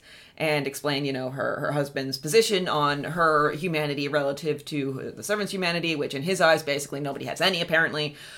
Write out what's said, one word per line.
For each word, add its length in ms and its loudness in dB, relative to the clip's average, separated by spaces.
and 280 0
explained, 400 -2
you 60 0
know, 180 -4
her, 300 -2
her 140 -2
husband's 440 -2
position 520 2
on 340 2
her 480 4
humanity 560 -2
relative 580 0
to 500 -4
the 80 -12
servant's 280 -2
humanity, 460 0
which 160 -2
in 80 -4
his 180 0
eyes, 240 6
basically 380 -4
nobody 240 -6
has 160 -4
any, 180 2
apparently. 560 0